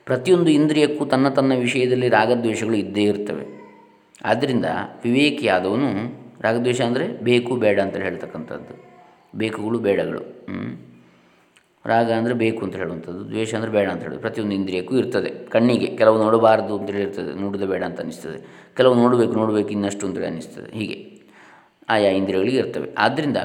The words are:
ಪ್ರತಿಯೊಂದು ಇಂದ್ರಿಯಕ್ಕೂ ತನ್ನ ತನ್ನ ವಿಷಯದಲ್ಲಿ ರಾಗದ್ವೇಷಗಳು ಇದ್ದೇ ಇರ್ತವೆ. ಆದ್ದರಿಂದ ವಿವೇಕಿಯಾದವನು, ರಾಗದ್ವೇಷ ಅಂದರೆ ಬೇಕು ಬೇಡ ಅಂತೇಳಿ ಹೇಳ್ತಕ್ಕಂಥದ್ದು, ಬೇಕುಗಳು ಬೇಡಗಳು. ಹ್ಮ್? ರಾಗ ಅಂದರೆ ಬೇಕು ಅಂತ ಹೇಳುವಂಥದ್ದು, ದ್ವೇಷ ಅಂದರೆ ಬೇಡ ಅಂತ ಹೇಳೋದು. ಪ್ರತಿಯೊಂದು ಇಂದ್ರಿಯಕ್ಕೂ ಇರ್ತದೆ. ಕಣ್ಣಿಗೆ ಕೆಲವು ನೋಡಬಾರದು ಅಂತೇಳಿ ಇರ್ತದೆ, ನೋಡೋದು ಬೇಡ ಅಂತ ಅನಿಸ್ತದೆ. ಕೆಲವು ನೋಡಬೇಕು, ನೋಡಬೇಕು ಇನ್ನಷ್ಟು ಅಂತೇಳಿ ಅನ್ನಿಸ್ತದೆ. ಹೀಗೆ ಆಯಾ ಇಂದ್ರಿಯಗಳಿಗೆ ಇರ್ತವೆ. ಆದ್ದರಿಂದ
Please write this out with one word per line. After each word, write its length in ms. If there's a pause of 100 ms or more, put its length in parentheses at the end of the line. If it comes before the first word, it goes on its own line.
ಪ್ರತಿಯೊಂದು 460
ಇಂದ್ರಿಯಕ್ಕೂ 540
ತನ್ನ 240
ತನ್ನ 260
ವಿಷಯದಲ್ಲಿ 540
ರಾಗದ್ವೇಷಗಳು 680
ಇದ್ದೇ 260
ಇರ್ತವೆ. 680 (540)
ಆದ್ದರಿಂದ 400 (400)
ವಿವೇಕಿಯಾದವನು, 840 (540)
ರಾಗದ್ವೇಷ 400
ಅಂದರೆ 280
ಬೇಕು 480
ಬೇಡ 240
ಅಂತೇಳಿ 240
ಹೇಳ್ತಕ್ಕಂಥದ್ದು, 800 (540)
ಬೇಕುಗಳು 400
ಬೇಡಗಳು. 400
ಹ್ಮ್? 580 (1080)
ರಾಗ 260
ಅಂದರೆ 220
ಬೇಕು 300
ಅಂತ 120
ಹೇಳುವಂಥದ್ದು, 520
ದ್ವೇಷ 260
ಅಂದರೆ 160
ಬೇಡ 200
ಅಂತ 120
ಹೇಳೋದು. 180
ಪ್ರತಿಯೊಂದು 340
ಇಂದ್ರಿಯಕ್ಕೂ 420
ಇರ್ತದೆ. 500
ಕಣ್ಣಿಗೆ 400
ಕೆಲವು 360
ನೋಡಬಾರದು 560
ಅಂತೇಳಿ 240
ಇರ್ತದೆ, 380
ನೋಡೋದು 260
ಬೇಡ 180
ಅಂತ 160
ಅನಿಸ್ತದೆ. 760
ಕೆಲವು 180
ನೋಡಬೇಕು, 380
ನೋಡಬೇಕು 360
ಇನ್ನಷ್ಟು 380
ಅಂತೇಳಿ 200
ಅನ್ನಿಸ್ತದೆ. 520
ಹೀಗೆ 440 (680)
ಆಯಾ 220
ಇಂದ್ರಿಯಗಳಿಗೆ 480
ಇರ್ತವೆ. 400
ಆದ್ದರಿಂದ 460